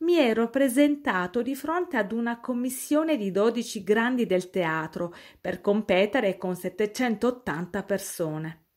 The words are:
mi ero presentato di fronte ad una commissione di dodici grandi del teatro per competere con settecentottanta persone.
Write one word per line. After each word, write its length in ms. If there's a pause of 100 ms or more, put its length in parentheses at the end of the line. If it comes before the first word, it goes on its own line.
mi 140
ero 320
presentato 920
di 140
fronte 400
ad 160
una 300
commissione 720
di 160
dodici 540
grandi 400
del 240
teatro 640 (260)
per 220
competere 760
con 200
settecentottanta 1300
persone. 800 (120)